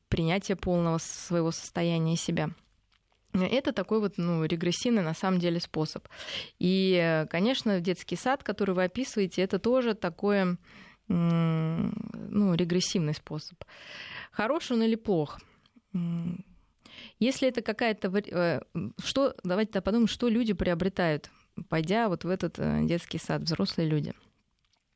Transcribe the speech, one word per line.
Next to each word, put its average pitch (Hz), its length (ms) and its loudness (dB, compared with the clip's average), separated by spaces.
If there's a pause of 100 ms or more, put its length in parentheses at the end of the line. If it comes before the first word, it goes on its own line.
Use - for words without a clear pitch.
принятия 175 480 0
полного 170 420 2
с-, - 300 -8
своего 165 240 2
состояния 165 640 0
себя. 165 340 -2 (800)
Это 208 400 0
такой 214 280 0
вот, 208 160 -2
ну, 170 280 0
регрессивный, 175 600 0
на 160 100 0
самом 190 240 0
деле, 175 220 0
способ. - 480 -6 (500)
И, 185 420 4
э, 160 260 2
конечно, 202 540 0
детский 175 360 -4
сад, 262 260 -2
который 196 320 -2
вы 185 100 2
описываете, 190 580 0
это 190 180 0
тоже 240 340 2
такой, 190 640 0 (520)
м, 165 840 2 (360)
ну, 202 260 2
регрессивный 170 600 0
способ. - 480 -10 (680)
Хорош 254 400 0
он 226 100 4
или 226 140 4
плох? 175 420 0 (560)
М, 175 500 -4 (760)
если 262 280 2
это 247 140 -2
какая-то 214 480 -2
вари-, 208 220 -2
э, 170 280 2 (380)
что, - 360 0 (100)
давайте 190 280 0
тогда 190 120 0
подумаем, 220 240 4
что - 200 0
люди 220 240 2
приобретают, 175 800 0 (380)
пойдя 185 400 2
вот 170 160 -2
в 165 40 -2
этот, 180 300 -2
э, 151 280 0
детский 165 320 -2
сад, 151 240 -4
взрослые 165 460 0
люди. 151 240 0 (840)